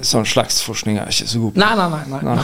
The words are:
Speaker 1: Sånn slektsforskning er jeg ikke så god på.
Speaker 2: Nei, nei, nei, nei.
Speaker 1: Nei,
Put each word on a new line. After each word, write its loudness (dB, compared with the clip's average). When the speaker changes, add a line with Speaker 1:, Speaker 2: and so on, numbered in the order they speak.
Speaker 1:
Sånn 2
slektsforskning 0
er -6
jeg -2
ikke -4
så 0
god 0
på. -8
Speaker 2:
Nei, 4
nei, 2
nei, -4
nei. -6
Speaker 1:
Nei, 0